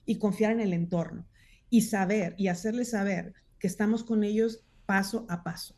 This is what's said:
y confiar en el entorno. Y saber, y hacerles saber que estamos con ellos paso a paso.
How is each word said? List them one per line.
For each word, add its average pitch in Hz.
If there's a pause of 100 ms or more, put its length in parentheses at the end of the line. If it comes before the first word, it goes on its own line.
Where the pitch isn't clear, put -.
y 226
confiar 214
en 233
el 196
entorno. 170 (420)
Y 233
saber, 196
y 196
hacerles 220
saber 196 (240)
que -
estamos 214
con 214
ellos 220 (260)
paso 196
a 175
paso. -